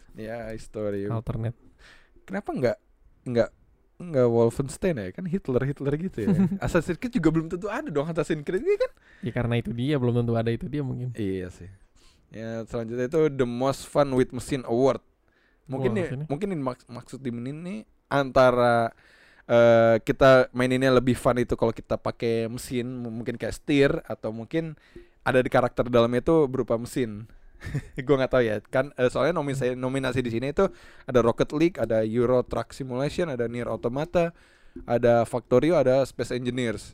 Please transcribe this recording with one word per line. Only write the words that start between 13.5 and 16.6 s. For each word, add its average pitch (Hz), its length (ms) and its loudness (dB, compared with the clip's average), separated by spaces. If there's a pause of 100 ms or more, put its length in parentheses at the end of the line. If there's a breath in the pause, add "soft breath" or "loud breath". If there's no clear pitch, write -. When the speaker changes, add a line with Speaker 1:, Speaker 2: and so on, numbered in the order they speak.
Speaker 1:
Fun 143 240 0
with 127 180 2
Machine 127 320 -6
Award. 123 380 2 (640)
Mungkin 131 240 -4
Speaker 2:
Wah, 214 80 0
Speaker 1:
nih, 180 80 0
Speaker 2:
maksudnya? 147 240 -8
Speaker 1:
mungkin 170 220 -4
ini 165 120 -4